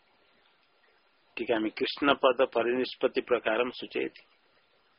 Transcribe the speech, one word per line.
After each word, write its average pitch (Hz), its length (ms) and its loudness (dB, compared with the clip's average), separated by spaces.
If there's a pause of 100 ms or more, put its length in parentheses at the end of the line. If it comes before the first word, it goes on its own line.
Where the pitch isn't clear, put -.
(1400)
ठीक 117 140 -4
है, 107 200 0
कृष्ण - 440 0
पद 127 400 2
परिनिष्पत्ति 120 680 0
प्रकारम 117 500 0
सूचयति। 123 520 -6 (760)